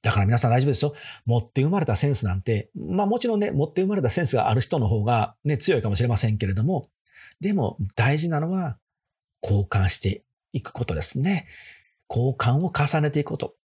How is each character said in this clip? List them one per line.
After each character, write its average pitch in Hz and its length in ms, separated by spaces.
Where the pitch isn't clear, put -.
だ 107 100
か 101 80
ら 98 60
皆 117 120
さ 120 100
ん - 20
大 123 100
丈 135 60
夫 143 40
で 127 40
す - 100
よ。 151 100
持 117 140
っ - 140
て 135 100
生 151 80
ま 196 100
れ 156 60
た 107 100
セ 147 120
ン 143 60
ス - 120
な 92 80
ん 95 80
て、 107 320
ま 180 300
あ - 20
も 233 120
ち 247 80
ろ 226 100
ん 202 40
ね、 202 100
持 143 140
っ 156 80
て 185 100
生 190 60
ま 208 80
れ 175 60
た 117 80
セ 175 100
ン 156 60
ス 127 100
が - 140
あ 110 40
る 123 60
人 160 180
の 110 100
方 104 160
が 117 300
ね、 147 120
強 156 220
い - 40
か 107 60
も 101 80
し - 60
れ 123 60
ま 117 80
せ 110 140
ん 107 80
け 98 80
れ 95 80
ど 107 100
も、 170 260
で 196 120
も 156 260
大 135 240
事 170 100
な 151 120
の 165 100
は 180 280
交 101 200
換 95 260
し - 100
て - 260
い 139 100
く - 100
こ 120 120
と - 100
で 76 80
す - 180
ね。 180 260
交 123 280
換 131 220
を 175 140
重 147 280
ね 151 100
て 147 100
い 143 40
く - 40
こ - 80
と。 - 180